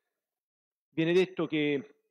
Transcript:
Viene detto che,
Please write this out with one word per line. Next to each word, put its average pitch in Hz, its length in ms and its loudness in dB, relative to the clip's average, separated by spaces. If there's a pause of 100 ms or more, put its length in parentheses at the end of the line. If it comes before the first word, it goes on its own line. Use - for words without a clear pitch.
(920)
Viene 160 220 0
detto 180 360 0
che, 147 480 -2 (140)